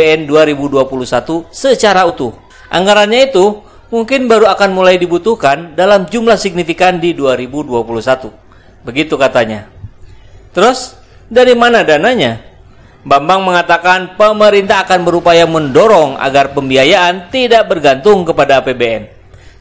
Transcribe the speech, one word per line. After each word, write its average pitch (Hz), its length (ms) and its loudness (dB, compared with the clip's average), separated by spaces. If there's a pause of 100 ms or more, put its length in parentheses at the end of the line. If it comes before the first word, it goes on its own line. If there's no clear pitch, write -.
N 156 240 0
dua 156 160 4
ribu 143 240 -4
dua 135 160 0
puluh 127 240 -8
satu 160 400 -6
secara 214 560 0
utuh. 131 320 -6 (320)
Anggarannya 208 640 2
itu 208 320 0 (220)
mungkin 233 400 -4
baru 214 240 4
akan 190 240 0
mulai 185 240 2
dibutuhkan 170 720 -2
dalam 185 400 0
jumlah 226 240 0
signifikan 180 640 -2
di 165 160 -2
dua 135 240 -2
ribu 131 240 -8
dua 120 240 -4
puluh 113 160 -6
satu. 131 300 -4 (500)
Begitu 151 320 -6
katanya. 117 560 -2 (800)
Terus, 233 480 -2 (320)
dari 247 240 4
mana 233 320 2
dananya? 156 560 0 (640)
Bambang 165 400 0
mengatakan 175 720 0
pemerintah 208 640 2
akan 180 240 0
berupaya 170 400 2
mendorong 160 720 2
agar 135 320 0
pembiayaan 160 800 0
tidak 226 400 0
bergantung 170 560 0
kepada 139 320 0
A - 80 0
P 131 80 -4
B 120 80 -4
N. 113 200 -4 (580)